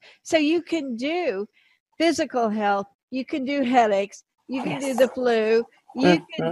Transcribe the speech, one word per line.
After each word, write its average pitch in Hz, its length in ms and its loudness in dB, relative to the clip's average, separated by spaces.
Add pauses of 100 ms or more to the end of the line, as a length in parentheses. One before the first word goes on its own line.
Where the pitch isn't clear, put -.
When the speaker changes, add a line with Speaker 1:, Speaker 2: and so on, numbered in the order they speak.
(240)
Speaker 1:
So 330 140 0
you 311 260 2
can 277 320 -4
do 254 520 -4 (520)
physical 269 500 0
health, 202 380 -2 (240)
you 254 140 -6
can 277 200 -6
do 285 160 -2
headaches, 220 640 2 (240)
you 247 160 -6
can 285 160 -4
do 277 80 -4
Speaker 2:
Yes. 254 100 -2
Speaker 1:
the 254 120 4
flu, 226 560 0 (280)
you 180 320 4 (100)
can 160 160 -4